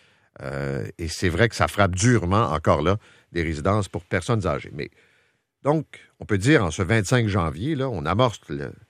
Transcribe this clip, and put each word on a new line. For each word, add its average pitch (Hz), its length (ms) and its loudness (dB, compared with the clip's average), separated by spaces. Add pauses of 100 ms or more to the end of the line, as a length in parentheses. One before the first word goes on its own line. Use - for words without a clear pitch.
(420)
Euh, 69 440 -6 (100)
et 85 120 -6
c'est 92 200 -2
vrai 101 220 0
que - 40 -10
ça 82 140 0
frappe 95 260 2
durement, 98 580 2
encore 78 280 2
là, 90 160 2 (360)
des 85 100 -2
résidences 82 460 -2
pour 85 180 -10
personnes 95 400 -2
âgées. 71 260 -4
Mais, 71 180 -8 (720)
donc, 147 240 0 (320)
on 85 60 -12
peut 101 140 0
dire, 120 260 6
en 82 60 0
ce 92 100 -4
vingt-cinq 110 480 2
janvier, 92 460 -2
là, 135 160 -4
on 78 160 -6
amorce 117 420 2
le 71 240 -8 (180)